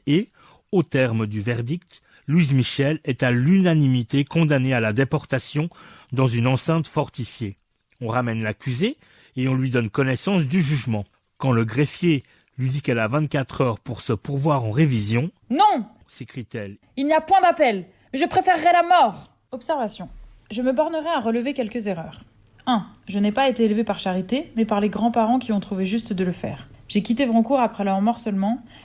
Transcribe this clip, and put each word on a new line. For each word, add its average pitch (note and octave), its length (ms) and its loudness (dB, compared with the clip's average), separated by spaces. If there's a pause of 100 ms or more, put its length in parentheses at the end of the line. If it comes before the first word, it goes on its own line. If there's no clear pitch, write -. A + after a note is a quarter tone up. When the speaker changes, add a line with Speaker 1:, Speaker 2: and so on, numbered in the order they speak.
Speaker 1:
et, F3 240 0 (420)
au F#3 100 2
terme A2+ 440 0
du G#2+ 140 -6
verdict, A#2+ 600 -6 (240)
Louise D3+ 260 4
Michel C#3 520 0
est C3+ 180 -2
à B2+ 80 2
l'unanimité C#3 960 4
condamnée C#3 500 2
à A#2+ 60 2
la A2 120 0
déportation C#3 760 -2 (420)
dans C3 140 2
une A#2+ 200 2
enceinte D#3 420 0
fortifiée. A#2 680 -6 (460)
On A#2 60 -6
ramène A2+ 340 -2
l'accusé B2+ 560 -4 (380)
et C3 120 -2
on C3 60 2
lui C3 160 0
donne A#2+ 180 0
connaissance C#3 580 0
du E3+ 140 0
jugement. C3 440 0 (340)
Quand C3 140 0
le A2+ 120 2
greffier C#3 580 0 (360)
lui C3 100 -2
dit C#3 140 -2
qu'elle A#2+ 160 0
a A2 100 0
vingt-quatre C#3+ 520 -2
heures A#2+ 180 0
pour - 220 -10
se - 120 -4
pourvoir C#3 520 -2
en G#2+ 80 -2
révision, « B2 580 2 (200)
Speaker 2:
Non ! D#4+ 360 2 (200)
Speaker 1:
s'écrie-t-elle. G#2+ 680 -12 (200)
Speaker 2:
Il C4+ 100 -2
n'y D#4 80 2
a D#4+ 60 4
point F4+ 200 2
d'appel, C4 460 2 (260)
mais C4+ 60 -6
je D#4+ 80 2
préférerais F4 460 2
la F4 100 4
mort ! » C#4+ 500 2 (200)
Observation. A#3+ 580 -6 (400)
Je A3 100 -6
me B3+ 120 0
bornerai D#4 360 -2
à D#4 120 0
relever A#3 340 -2
quelques A3 320 -6
erreurs. E3 380 -8 (420)
Un, A3+ 200 0 (200)
je G3 120 -4
n'ai G#3 140 2
pas C4+ 160 2
été A#3 160 2
élevée G#3+ 200 2
par G3+ 160 -4
charité, F#3+ 560 -4
mais A3+ 80 2
par G#3 160 0
les G#3 80 0
grands-parents A3+ 500 2
qui B3 140 -4
ont G3 80 0
trouvé F#3+ 260 -4
juste A3 260 -4
de F#3 120 -2
le F3+ 80 -2
faire. - 360 -10 (200)
J'ai G3+ 140 0
quitté A#3+ 240 0
Vroncourt A3+ 340 2
après G#3+ 240 -2
leur F#3+ 160 0
mort A#3 180 0
seulement, G#3 440 -2 (220)